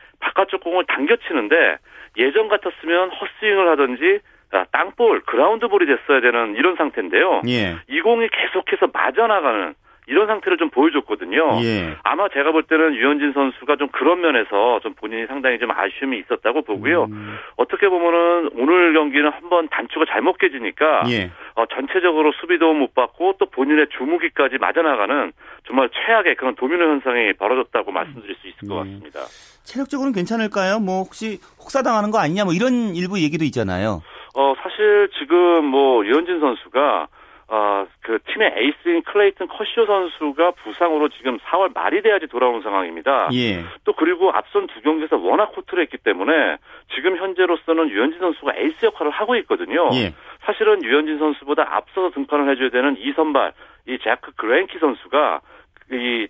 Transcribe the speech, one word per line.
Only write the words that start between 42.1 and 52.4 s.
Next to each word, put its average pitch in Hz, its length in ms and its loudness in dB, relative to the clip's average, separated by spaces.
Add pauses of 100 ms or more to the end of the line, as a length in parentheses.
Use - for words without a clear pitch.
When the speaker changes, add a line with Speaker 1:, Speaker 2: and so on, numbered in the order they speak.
Speaker 1:
돌아오는 120 380 0
상황입니다. 95 720 -2
Speaker 2:
예. 107 300 -2 (200)
Speaker 1:
또 - 100 0
그리고 175 380 2
앞선 - 340 -2
두 - 160 -16
경기에서 156 360 0
워낙 120 380 2
호투를 - 280 -4
했기 - 160 -8
때문에 104 580 0 (380)
지금 170 220 -2
현재로서는 170 720 0
류현진 135 300 -2
선수가 156 380 -4
에이스 226 300 -2
역할을 156 240 -2
하고 214 260 -2
있거든요. 156 560 -2
Speaker 2:
예. 104 220 -2 (260)
Speaker 1:
사실은 214 380 2
류현진 147 400 0
선수보다 151 500 0
앞서서 175 460 -2
등판을 139 360 0